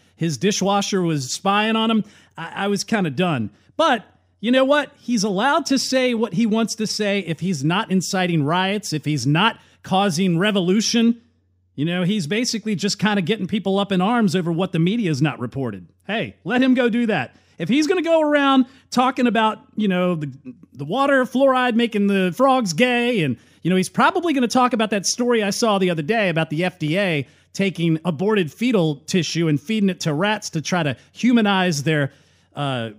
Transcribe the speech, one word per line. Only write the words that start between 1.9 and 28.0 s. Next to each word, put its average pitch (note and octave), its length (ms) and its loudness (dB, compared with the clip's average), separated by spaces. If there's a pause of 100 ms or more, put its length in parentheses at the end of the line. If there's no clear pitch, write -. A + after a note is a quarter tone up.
him. A3 140 0 (320)
I, E3 180 -12
I G3 120 -4
was G3+ 180 -2
kinda G3 240 0
done. C3 400 -2 (260)
But C#4+ 300 0 (340)
you A3 120 -2
know C4 120 4
what? C4+ 360 2
He's A#3 260 -2
allowed B3 400 0
to C4+ 120 0
say B3+ 360 0
what A3+ 200 -2
he G#3 120 2
wants A3 300 0
to G#3+ 120 -4
say G3+ 320 -2
if E3 220 -6
he's F3 200 -2
not F#3 300 0
inciting F3+ 520 0
riots, F#3+ 500 -2
if D3+ 100 -4
he's D3 240 -2
not F3+ 320 2 (240)
causing F#3 560 0
revolution. G#3+ 800 2 (560)
You C#3 80 -4
know, F3 200 -2
he's F#3 220 0
basically G#3+ 500 -2
just F#3+ 240 -4
kinda G#3 220 0
getting F#3+ 260 -2
people G3 320 -2
up G3+ 120 -2
in F#3+ 80 2
arms G#3 340 2
over F3 160 -2
what F3 220 -2
the E3 80 -2
media F#3 320 0
is C3 100 -2
not C#3 180 0
reported. A#2 480 -8 (200)
Hey, F#3+ 380 -6
let A#3+ 160 0
him C4 120 4
go B3 140 2
do A#3+ 200 0
that. D#3+ 280 -2 (220)
If E3+ 120 -6
he's D4 180 2
gonna F#4 140 0
go E4 200 4
around C#4 440 4 (260)
talking B3+ 360 2
about, A3 320 0 (160)
you G#3+ 120 0
know, F3+ 280 2
the, D3+ 140 -6 (440)
the C3 120 -10
water C4+ 380 2
fluoride B3+ 520 2
making A3+ 320 2
the F#3+ 280 2
frogs B3+ 380 2
gay, A#3+ 480 2
and, C3+ 160 0 (260)
you E3 60 0
know, F#3 80 2
he's F#3 120 0
probably E4 440 2
gonna B3+ 140 0
talk B3 260 2
about A3 160 -2
that G3+ 160 -2
story A#3+ 360 0
I G3+ 80 0
saw G3+ 300 0
the F#3 100 2
other E3 120 -2
day G#3 280 0
about D#3+ 200 -2
the D#3+ 160 -2
F F3+ 140 -6
D D#3 200 -2
A E3 260 -2 (280)
taking E3 500 0